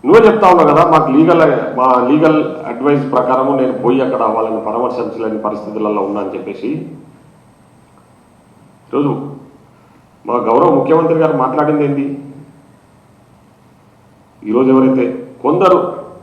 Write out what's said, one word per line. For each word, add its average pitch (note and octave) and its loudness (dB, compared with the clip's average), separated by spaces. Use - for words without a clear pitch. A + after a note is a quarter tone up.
నువ్వే G#3 8
చెప్తా G#3+ 4
ఉన్నావు E3 4
కదా, E3 2
మాకు D#3 2
లీగల్, E3 4
మా B2+ 2
లీగల్ D#3 4
అడ్వైజ్ C3 -2
ప్రకారము C3 0
నేను B2 -2
పోయి C3 2
అక్కడ A#2 -2
వాళ్ళని A2 -2
పరామర్శించలేని A2+ -6
పరిస్థితులలో G#2+ -6
ఉన్నా G2+ -6
అని F#2+ -8
చెప్పేసి. - -10
ఈరోజు C#3+ -2
మా A#2+ -4
గౌరవ C#3+ 4
ముఖ్యమంత్రి D#3+ 0
గారు D3+ 0
మాట్లాడింది D3 0
ఏంది? C#3 -2
ఈరోజు C3 2
ఎవరైతే - 2
కొందరు F3+ 2